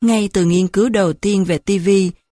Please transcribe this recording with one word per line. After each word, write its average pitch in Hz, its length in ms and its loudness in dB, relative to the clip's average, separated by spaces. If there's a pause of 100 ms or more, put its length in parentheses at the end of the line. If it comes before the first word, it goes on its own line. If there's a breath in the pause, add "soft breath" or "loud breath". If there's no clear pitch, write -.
Ngay 220 320 0
từ 185 120 0
nghiên 180 220 2
cứu 214 220 0
đầu 196 240 0
tiên 196 320 -2
về 165 120 -2
T - 120 -8 (160)
V, 196 40 2 (500)